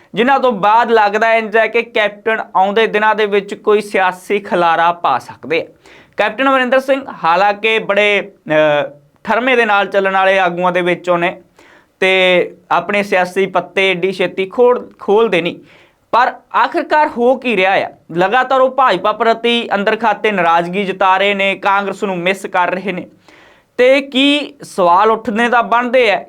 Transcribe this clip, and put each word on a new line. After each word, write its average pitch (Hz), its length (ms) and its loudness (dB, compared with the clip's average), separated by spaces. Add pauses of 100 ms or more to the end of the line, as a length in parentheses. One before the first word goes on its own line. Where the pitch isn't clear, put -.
(140)
ਜਿਨ੍ਹਾਂ 247 260 2
ਤੋਂ 247 120 2
ਬਾਅਦ 220 380 2
ਲੱਗਦਾ 220 440 2
ਇੰਝ 220 220 -2
ਹੈ 220 100 4
ਕਿ 233 160 -2
ਕੈਪਟਨ 214 600 -4 (120)
ਆਉਂਦੇ 202 300 2
ਦਿਨਾਂ 208 280 0
ਦੇ 214 120 0
ਵਿੱਚ 202 280 -4
ਕੋਈ 214 260 0
ਸਿਆਸੀ 190 580 -2
ਖਲਾਰਾ 170 540 0
ਪਾ 151 260 -2
ਸਕਦੇ 131 440 -6
ਆ। - 20 -10 (520)
ਕੈਪਟਨ 220 320 -2
ਅਮਰਿੰਦਰ 262 320 2
ਸਿੰਘ 269 220 -2 (220)
ਹਾਲਾਂਕਿ 202 540 0
ਬੜੇ, 202 540 0 (160)
ਅ, 151 420 2 (340)
ਠਰਮੇ 240 320 0
ਦੇ 233 80 2
ਨਾਲ 202 220 2
ਚੱਲਣ 190 260 0
ਵਾਲੇ 190 260 2
ਆਗੂਆਂ 180 340 0
ਦੇ 180 80 0
ਵਿੱਚੋਂ 175 380 -2
ਨੇ 180 240 -4 (580)
ਤੇ 185 560 2 (140)
ਆਪਣੇ 185 320 -2
ਸਿਆਸੀ 190 440 0
ਪੱਤੇ 190 440 -2
ਏਡੀ 185 220 -2
ਛੇਤੀ 185 340 -4
ਖੋੜ-, 240 520 0
ਖੋਲਦੇ 202 440 0
ਨਹੀਂ, - 160 -6 (520)
ਪਰ 240 220 2 (240)
ਆਖਿਰਕਾਰ 302 520 0
ਹੋ 240 280 0
ਕੀ 254 200 -4
ਰਿਹਾ 185 160 2
ਆ? - 180 0 (260)
ਲਗਾਤਾਰ 254 440 2
ਉਹ 262 100 4
ਭਾਜਪਾ 214 420 0
ਪ੍ਰਤੀ 233 640 0
ਅੰਦਰ 202 220 0
ਖਾਤੇ 214 360 -2
ਨਾਰਾਜ਼ਗੀ 175 520 0
ਜਤਾ 190 320 0
ਰਹੇ 202 180 0
ਨੇ, 196 200 -2
ਕਾਂਗਰਸ 196 500 -2
ਨੂੰ 190 140 -4
ਮਿਸ 190 280 -4
ਕਰ 180 240 -2
ਰਹੇ 190 220 -6
ਨੇ 175 140 -10 (720)
ਤੇ 262 220 4
ਕੀ 277 600 -2
ਸਵਾਲ 185 480 2
ਉੱਠਣੇ 220 380 -2
ਤਾਂ 233 140 2
ਬਣਦੇ 233 480 0
ਆ 180 180 -2